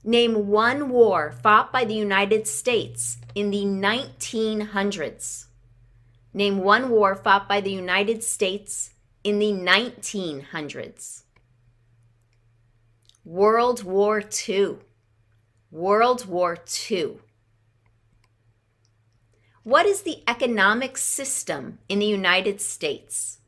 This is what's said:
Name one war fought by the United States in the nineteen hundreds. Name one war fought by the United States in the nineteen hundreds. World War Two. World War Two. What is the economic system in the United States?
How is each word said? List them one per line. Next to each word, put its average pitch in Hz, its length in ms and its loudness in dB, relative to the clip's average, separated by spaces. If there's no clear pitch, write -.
Name 226 440 2
one 240 420 2
war 196 540 4
fought 220 280 6
by 254 140 0
the 214 80 -4
United 208 540 2
States - 680 -4
in 202 160 -2
the 202 120 -2
nineteen 214 1000 -2
hundreds. 196 880 -6
Name 196 300 0
one 226 260 4
war 208 260 4
fought 196 320 2
by 202 140 0
the 196 100 -6
United 196 520 -2
States - 720 -6
in 208 180 0
the 208 120 0
nineteen 185 880 -2
hundreds. - 840 -14
World 220 580 2
War 202 380 2
Two. 190 580 -2
World 208 560 0
War 175 300 -2
Two. - 640 -6
What 285 220 4
is 403 180 0
the 311 240 -8
economic 240 680 0
system - 840 -6
in 202 100 -2
the 208 60 2
United 196 560 0
States? - 880 -8